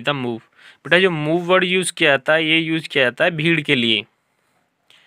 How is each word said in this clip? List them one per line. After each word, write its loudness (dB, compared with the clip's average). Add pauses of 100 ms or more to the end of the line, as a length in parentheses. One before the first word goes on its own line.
the -2
mob। -6 (460)
बेटा 2
जो 2
मूव -2
वर्ड 2
यूज़ -2
किया 2
जाता 0
है 2
ये 2
यूज़ -4
किया 0
जाता -2
है 0
भीड़ 0
के -2
लिए, 0 (1040)